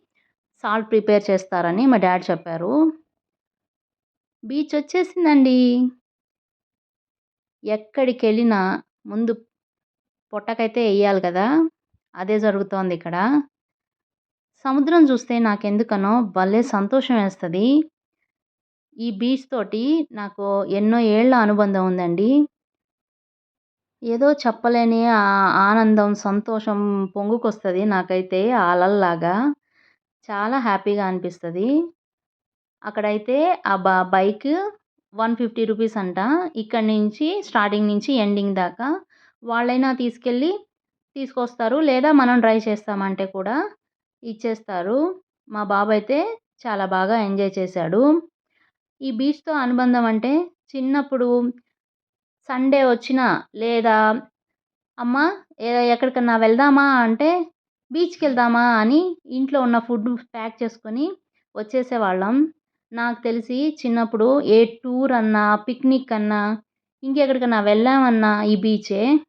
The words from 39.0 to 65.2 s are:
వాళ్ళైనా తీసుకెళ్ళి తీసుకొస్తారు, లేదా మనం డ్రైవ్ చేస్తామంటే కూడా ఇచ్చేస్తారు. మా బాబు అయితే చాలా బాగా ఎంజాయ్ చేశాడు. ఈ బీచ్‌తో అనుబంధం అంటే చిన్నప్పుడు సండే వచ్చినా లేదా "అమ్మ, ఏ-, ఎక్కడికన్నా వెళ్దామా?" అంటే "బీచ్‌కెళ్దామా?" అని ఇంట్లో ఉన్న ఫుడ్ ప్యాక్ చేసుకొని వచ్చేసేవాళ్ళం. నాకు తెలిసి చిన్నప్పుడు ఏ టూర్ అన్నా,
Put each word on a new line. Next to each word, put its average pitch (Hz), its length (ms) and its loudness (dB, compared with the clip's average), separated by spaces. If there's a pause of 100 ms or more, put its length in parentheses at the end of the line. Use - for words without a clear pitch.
వాళ్ళైనా 247 500 0
తీసుకెళ్ళి 247 580 -4 (640)
తీసుకొస్తారు, 247 640 -4
లేదా 285 320 2
మనం 247 280 4
డ్రైవ్ 220 260 2
చేస్తామంటే 196 600 -4
కూడా 190 300 -6 (680)
ఇచ్చేస్తారు. 220 760 -6 (500)
మా 214 140 -8
బాబు 202 280 0
అయితే 214 280 0 (420)
చాలా 202 240 -4
బాగా 190 360 0
ఎంజాయ్ 196 360 -2
చేశాడు. 185 440 -2 (1000)
ఈ 269 100 -8
బీచ్‌తో 285 460 -4
అనుబంధం 247 480 0
అంటే 220 260 -2 (360)
చిన్నప్పుడు 269 600 -2 (1200)
సండే 269 340 2
వచ్చినా 254 420 2 (300)
లేదా 226 400 0 (1000)
"అమ్మ, 247 180 -4 (440)
ఏ-, 240 280 0
ఎక్కడికన్నా 240 500 0
వెళ్దామా?" 269 500 4 (120)
అంటే 233 300 2 (600)
"బీచ్‌కెళ్దామా?" 247 760 0 (100)
అని 233 260 2 (300)
ఇంట్లో 269 300 -2
ఉన్న 240 180 2
ఫుడ్ 233 300 -4 (200)
ప్యాక్ 226 280 -12
చేసుకొని 226 480 -8 (500)
వచ్చేసేవాళ్ళం. 214 800 -2 (560)
నాకు 233 320 -6
తెలిసి 240 360 -4 (160)
చిన్నప్పుడు 233 520 -2 (220)
ఏ 220 100 6 (140)
టూర్ 254 400 -2
అన్నా, 214 320 2 (120)